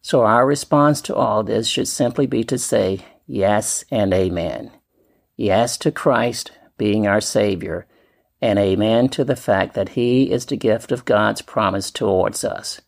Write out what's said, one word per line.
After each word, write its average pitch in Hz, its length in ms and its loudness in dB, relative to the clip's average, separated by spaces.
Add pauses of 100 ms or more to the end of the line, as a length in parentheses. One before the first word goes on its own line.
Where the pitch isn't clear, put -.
So 127 220 2
our 113 200 4
response 147 580 2
to - 140 -6
all 110 280 0
this 110 240 -2
should - 200 -2
simply 131 380 -2
be 123 200 -2
to 131 120 -4
say 101 480 -2 (220)
yes 104 640 -2
and 104 200 0
amen. 87 600 -2 (640)
Yes 110 420 0
to 151 140 -2
Christ 120 600 -2 (280)
being 107 260 0
our 101 160 2
Savior, 95 640 -2 (560)
and 107 160 0
amen 107 520 2
to 139 140 -2
the 127 120 0
fact - 400 -2
that 98 140 -2
he 123 420 2
is 120 160 -2
the 135 100 -4
gift 113 340 0
of 123 140 -4
God's 107 380 2
promise 98 480 -2
towards 98 520 0
us. - 440 -8